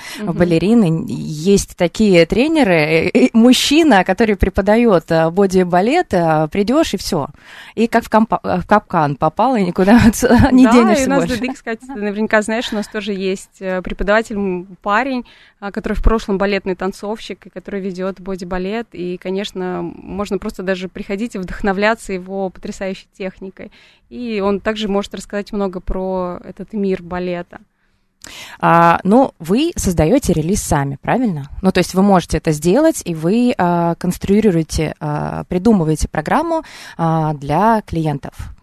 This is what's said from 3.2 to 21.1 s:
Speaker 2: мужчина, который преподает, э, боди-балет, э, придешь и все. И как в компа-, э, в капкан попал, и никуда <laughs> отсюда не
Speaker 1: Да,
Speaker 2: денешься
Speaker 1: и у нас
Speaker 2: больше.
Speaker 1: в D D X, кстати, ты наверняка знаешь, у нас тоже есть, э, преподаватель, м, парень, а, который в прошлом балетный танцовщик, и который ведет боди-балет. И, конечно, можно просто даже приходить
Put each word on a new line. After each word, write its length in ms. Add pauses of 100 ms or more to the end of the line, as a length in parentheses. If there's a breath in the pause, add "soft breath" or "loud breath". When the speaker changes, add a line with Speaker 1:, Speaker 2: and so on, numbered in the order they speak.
Speaker 2:
мужчина, 680
который 340
преподает, 720
э, 180
боди-балет, 840
э, 360
придешь 440
и 20
все. 300 (480 loud breath)
И 120
как 180
в 40
компа-, 340
э, 200
в 40
капкан 500
попал, 400
и 60
никуда 380
<laughs> 60
отсюда 460
не 120
Speaker 1:
Да, 80
Speaker 2:
денешься 300
Speaker 1:
и 40
у 40
нас 80
Speaker 2:
больше. 180
Speaker 1:
в 40
D 60
D 60
X, 60
кстати, 240
ты 180
наверняка 420
знаешь, 300
у 40
нас 100
тоже 260
есть, 480
э, 220
преподаватель, 540
м, 460
парень, 420 (340 soft breath)
а, 140
который 220
в 80
прошлом 360
балетный 380
танцовщик, 680
и 40
который 300
ведет 400
боди-балет. 720
И, 280
конечно, 600
можно 560
просто 240
даже 260
приходить 460